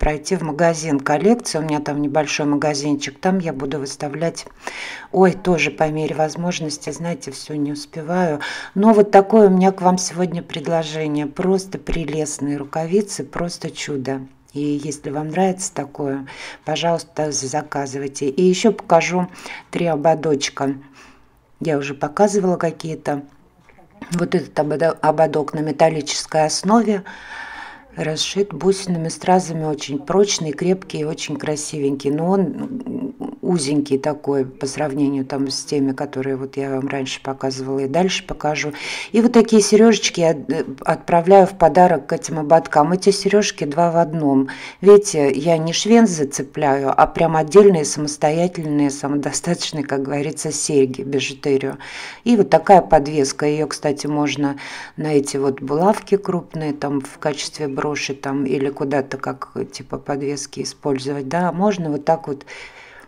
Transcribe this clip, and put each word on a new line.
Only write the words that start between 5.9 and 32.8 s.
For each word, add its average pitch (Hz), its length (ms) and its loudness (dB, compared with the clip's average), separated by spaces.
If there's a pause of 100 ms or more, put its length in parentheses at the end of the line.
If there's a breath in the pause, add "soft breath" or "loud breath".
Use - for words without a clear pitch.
мере 156 260 -4
возможности, 156 760 -4
знаете, 170 400 -8
всё - 240 -12
не 147 180 -2
успеваю. 156 680 -4 (340 loud breath)
Но 214 200 6
вот 208 180 6
такое 208 360 8
у 190 40 8
меня 190 200 6
к 190 100 -8
вам 185 180 4
сегодня 170 420 -4
предложение. 156 880 -4
Просто 185 500 -2
прелестные 147 800 -4
рукавицы, 165 680 -4
просто 170 440 -8
чудо. 135 520 -6 (320)
И 143 80 -8
если 147 500 -6
вам 151 160 -6
нравится 185 440 -2
такое, 139 540 -6 (400 loud breath)
пожалуйста, 156 680 -2
заказывайте. 139 960 -6
И 160 140 -2
ещё 185 300 4
покажу 175 560 2 (420 loud breath)
три 175 160 -2
ободочка. 151 880 0 (920 soft breath)
Я 151 140 0
уже 139 160 -6
показывала 185 600 0
какие-то. 156 640 -4 (880)
Вот 175 240 -2
этот 147 240 -2
ободо-, 151 420 0
ободок 151 520 2
на 160 60 -6
металлической 156 880 0
основе, 202 580 0 (920 loud breath)
расшит 165 580 -4
бусинами, 170 540 -2
стразами, 165 560 0
очень 143 360 -4
прочный, 175 520 0
крепкий 180 480 -2
и 151 60 -4
очень 151 320 -8
красивенький. 143 760 -4
Но 160 180 0
он - 840 -4 (280)